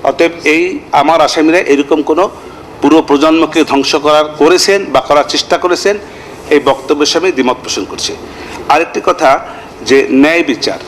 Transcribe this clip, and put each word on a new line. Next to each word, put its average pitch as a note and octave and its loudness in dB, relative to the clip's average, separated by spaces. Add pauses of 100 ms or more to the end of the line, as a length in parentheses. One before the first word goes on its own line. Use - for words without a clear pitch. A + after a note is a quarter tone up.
অতএব E3 0 (120)
এই E3+ 0 (120)
আমার D#3 2
আসামিরা D#3+ 2
এরকম C#3+ 0
কোনো E3 0 (520)
পুরো D3+ 4
প্রজন্মকে D#3+ 2
ধ্বংস C#3 0
করার D3+ 2
করেছেন F3 2
বা C3 0
করার D3 2
চেষ্টা - -2
করেছেন, F3+ 0 (520)
এই D3+ 4
বক্তব্যের C#3+ 0
সামনে E3+ 0
দ্বিমত B2 -2
পোষণ G#2+ -6
করছে। G2+ -10 (540)
আরেকটি D#3+ 0
কথা D#3 2 (400)
যে C3 4
ন্যায় D3+ 4
বিচার A2+ -4